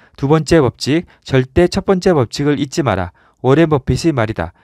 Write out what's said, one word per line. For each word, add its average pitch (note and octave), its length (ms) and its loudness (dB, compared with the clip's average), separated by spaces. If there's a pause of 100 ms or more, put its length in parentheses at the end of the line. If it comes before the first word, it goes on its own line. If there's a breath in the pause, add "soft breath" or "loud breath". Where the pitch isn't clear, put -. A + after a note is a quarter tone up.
(160 soft breath)
두 C#3 100 -4
번째 D#3 340 2
법칙, C#3 460 -2 (160 soft breath)
절대 C3+ 460 0
첫 F#3 180 -6
번째 F#3+ 280 2
법칙을 C#3+ 440 -2
잊지 C3+ 240 -4
마라. F#2 300 -2 (280 soft breath)
워렌 D3+ 280 2
버핏의 D3+ 440 -2
말이다. G#2+ 400 -4 (120)